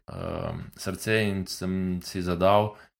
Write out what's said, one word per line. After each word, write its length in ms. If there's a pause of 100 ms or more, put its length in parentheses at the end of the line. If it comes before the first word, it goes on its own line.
ehm, 560 (140)
srce 460
in 260
sem 260 (280)
si 220
zadal 540 (240)